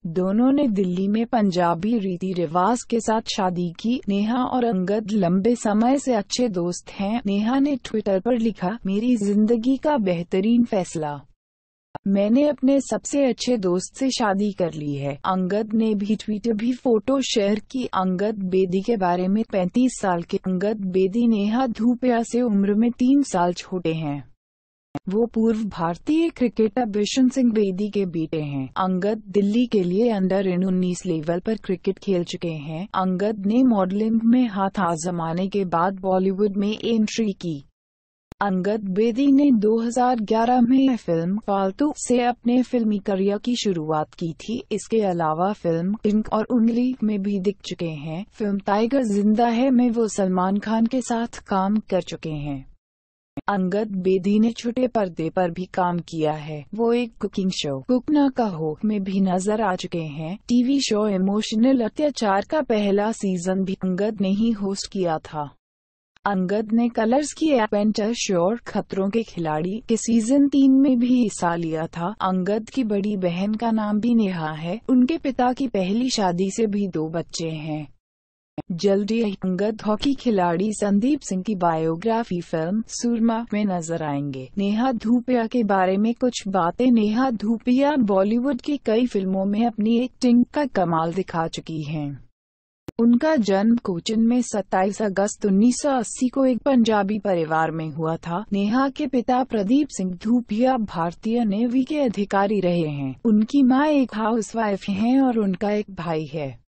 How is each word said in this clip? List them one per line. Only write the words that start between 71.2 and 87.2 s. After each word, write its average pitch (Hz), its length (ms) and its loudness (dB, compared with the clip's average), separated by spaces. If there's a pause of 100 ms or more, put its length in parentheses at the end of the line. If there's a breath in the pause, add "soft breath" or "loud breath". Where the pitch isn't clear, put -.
हिस्सा 180 340 0
लिया 160 300 -4
था। 170 340 -6
अंगद 190 500 0
की 262 140 -2
बड़ी 208 320 -2
बहन 185 380 -2
का 226 160 -2
नाम 214 300 0
भी 240 140 0
नेहा 180 380 0
है। 170 360 -8
उनके 262 300 4
पिता 254 340 0
की 269 160 -4
पहली 214 420 0
शादी 190 400 0
से 220 160 0
भी 202 220 -2
दो 160 200 -4
बच्चे 170 400 -6
हैं। 156 400 -8 (840)
जल्दी 202 520 0
ही 202 80 -2
अंगद 196 540 -4
हॉकी 214 280 0
खिलाड़ी 190 580 0
संदीप 208 480 0
सिंह 185 220 -6
की 214 120 -4
बायोग्राफी 175 840 -2
फिल्म 175 480 -4
सुरमा 233 640 -2
में 208 120 0
नजर 165 380 -4
आएंगे। 143 560 -6
नेहा 214 340 0
धूपिया 233 540 0
के 240 180 0
बारे 190 320 4
में 220 180 0
कुछ - 340 -2
बातें। 190 420 2
नेहा 226 400 2